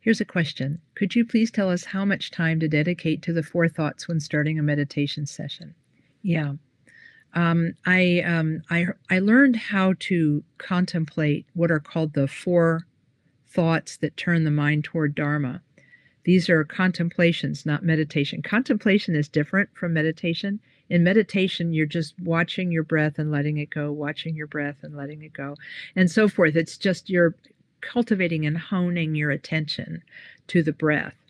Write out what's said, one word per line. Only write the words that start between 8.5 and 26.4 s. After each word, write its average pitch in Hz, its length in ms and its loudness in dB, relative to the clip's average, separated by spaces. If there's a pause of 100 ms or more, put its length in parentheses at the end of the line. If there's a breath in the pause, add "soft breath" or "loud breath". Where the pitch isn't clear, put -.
I, 170 160 0 (240)
I 185 80 2
learned 233 380 6
how 190 420 0
to 156 440 0 (140)
contemplate 165 960 -2
what 170 180 0
are 156 100 2
called 156 340 -4
the 139 120 2
four 165 600 0 (640)
thoughts 165 480 0
that - 180 -4
turn 170 280 0
the 156 60 2
mind 147 340 2
toward 151 300 -2
Dharma. 147 460 -4 (640 soft breath)
These 175 240 4
are 160 160 4
contemplations, 170 1000 0
not 151 180 -2
meditation. 156 560 0
Contemplation 208 760 0
is 147 140 0
different 185 460 0
from 170 180 -4
meditation. 165 680 -2 (280 soft breath)
In 175 160 4
meditation, 185 680 2
you're 156 100 2
just 151 360 -6
watching 170 520 -2
your 160 120 0
breath 151 340 0
and 151 120 -2
letting 151 280 -2
it 147 100 -6
go, 147 240 -6
watching 151 420 -8
your 151 120 -10
breath 147 360 -8
and 147 140 -16
letting 147 260 -12
it - 120 -20
go, 143 220 -12 (380 loud breath)
and 185 160 6
so 214 180 4
forth. 160 280 2